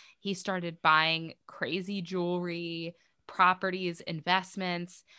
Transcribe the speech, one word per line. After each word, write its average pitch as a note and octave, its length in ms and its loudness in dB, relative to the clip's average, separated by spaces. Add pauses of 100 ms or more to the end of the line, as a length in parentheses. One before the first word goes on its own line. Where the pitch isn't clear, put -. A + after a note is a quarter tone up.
(180)
He G3 160 -4
started F3 480 -6
buying D#3+ 520 4 (120)
crazy F3+ 560 -4
jewelry, F3 960 -4 (320)
properties, F#3 720 2
investments F3 1040 -2 (140)